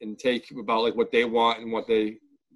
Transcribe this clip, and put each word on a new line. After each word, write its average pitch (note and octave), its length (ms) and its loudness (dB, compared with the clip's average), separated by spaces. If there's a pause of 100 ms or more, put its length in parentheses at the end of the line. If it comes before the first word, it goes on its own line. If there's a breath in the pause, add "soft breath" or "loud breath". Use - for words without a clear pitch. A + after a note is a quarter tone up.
and G#2+ 160 -12
take B2 340 -2
about, A2+ 300 -2
like, A2+ 120 0
what A2+ 160 0
they A#2+ 140 4
want A#2 360 2
and A#2 120 -8
what A2 160 -4
they A2 300 0 (380)